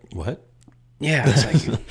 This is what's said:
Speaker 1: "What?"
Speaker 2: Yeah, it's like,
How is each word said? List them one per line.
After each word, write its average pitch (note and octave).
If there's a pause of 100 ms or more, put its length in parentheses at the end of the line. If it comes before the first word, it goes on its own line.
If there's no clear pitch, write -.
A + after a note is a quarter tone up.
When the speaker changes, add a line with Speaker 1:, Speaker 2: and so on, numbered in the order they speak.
(120)
Speaker 1:
"What?" F#2 (540)
Speaker 2:
Yeah, D3
it's C#3
like, G#2+ (100)